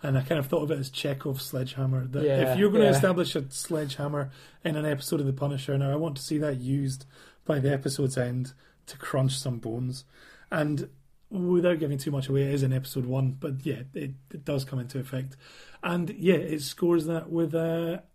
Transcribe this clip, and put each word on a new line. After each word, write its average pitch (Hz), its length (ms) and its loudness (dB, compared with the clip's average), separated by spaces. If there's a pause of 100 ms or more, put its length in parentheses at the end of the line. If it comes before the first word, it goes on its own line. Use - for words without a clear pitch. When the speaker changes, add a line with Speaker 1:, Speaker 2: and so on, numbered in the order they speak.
Speaker 1:
And 135 140 2
I 131 40 2
kind 151 180 0
of 135 80 -2
thought 156 160 0
of 151 80 0
it 143 80 0
as 135 100 -4
Chekhov's 139 560 -4
sledgehammer, 131 640 -2
that 131 160 -2
Speaker 2:
Yeah, 135 280 4
Speaker 1:
if 180 80 2
you're 202 120 6
gonna 170 140 8
Speaker 2:
yeah. 139 60 8
Speaker 1:
establish 170 440 4
a 135 140 -2
sledgehammer 143 800 -4 (320)
in 156 120 0
an 151 100 0
episode 151 340 0
of 143 80 2
The 135 60 2
Punisher, 139 440 -2
now 139 140 2
I 143 40 0
want 151 220 -2
to - 60 -10
see 151 160 -2
that 147 200 0
used 131 460 -2 (400)
by 151 140 2
the 135 120 4
episode's 135 460 0
end 127 360 -2 (340)
to - 100 -16
crunch 135 400 0
some 123 220 -4
bones. 123 440 -6 (480)
And 151 380 0 (400)
without 180 500 2
giving 143 180 -2
too 139 140 -4
much 135 180 -2
away, 139 140 2
it 139 100 0
is 139 100 2
in 131 100 2
episode 131 320 -2
one, 131 340 0
but 135 260 -6
yeah, 127 180 -4 (100)
it, 143 180 -6 (200)
it 151 120 -14
does 139 220 -2
come 135 140 -6
into 123 200 -6
effect. 131 380 -6 (460)
And 175 260 -2
yeah, 185 260 4
it 151 280 -2
scores 170 420 2
that 165 240 -4
with 165 240 0
a 165 480 -2 (140)